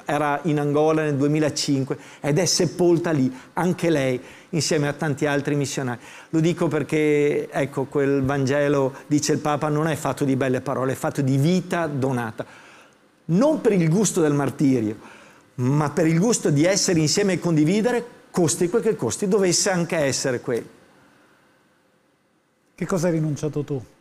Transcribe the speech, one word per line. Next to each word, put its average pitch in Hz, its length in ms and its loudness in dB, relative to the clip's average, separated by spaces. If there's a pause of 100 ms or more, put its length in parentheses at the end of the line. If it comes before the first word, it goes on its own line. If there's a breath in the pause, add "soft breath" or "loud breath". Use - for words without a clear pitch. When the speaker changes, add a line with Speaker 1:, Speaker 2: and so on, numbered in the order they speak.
Speaker 1:
era 147 380 0
in 147 140 0
Angola 151 440 2
nel 151 140 -2
duemilacinque 143 840 0 (220 loud breath)
ed 147 180 0
è 180 80 2
sepolta 170 640 2
lì, 131 200 2 (240 loud breath)
anche 175 360 0
lei, 135 280 0 (320 loud breath)
insieme 147 380 0
a 143 60 -2
tanti 147 320 -2
altri 143 280 0
missionari. 131 460 -4 (300 loud breath)
Lo 160 100 2
dico 170 260 2
perché, 151 840 0
ecco, 139 340 -4
quel 139 380 0
Vangelo, 139 720 0 (120)
dice 147 280 2
il 135 60 -2
Papa, 147 280 -2
non 151 180 0
è 156 100 0
fatto 135 280 -2
di 135 100 2
belle 127 280 0
parole, 131 300 -2
è 120 40 -4
fatto - 240 -4
di 131 160 0
vita 170 520 0
donata. 127 580 -4 (800 loud breath)
Non 262 340 2
per 226 120 2
il 165 180 4
gusto 185 320 2
del 151 100 4
martirio, 131 640 0 (600 loud breath)
ma 139 340 0
per 160 160 2
il 165 120 2
gusto 208 300 2
di 147 160 2
essere 196 360 2
insieme 190 340 0
e 160 40 -4
condividere, 190 640 2 (280)
costi 170 400 0
quel 226 100 2
che 190 160 0
costi, 131 320 -2
dovesse 196 420 2
anche 175 280 0
essere 135 420 -2
quello. - 280 -4 (2000)
Speaker 2:
Che 180 100 -6
cosa 180 200 0
hai 175 80 2
rinunciato 151 480 -2
tu? 135 180 -6 (200)